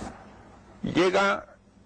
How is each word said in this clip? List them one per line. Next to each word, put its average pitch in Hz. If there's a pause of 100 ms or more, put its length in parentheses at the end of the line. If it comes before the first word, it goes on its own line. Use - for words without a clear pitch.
(840)
Llega 190 (300)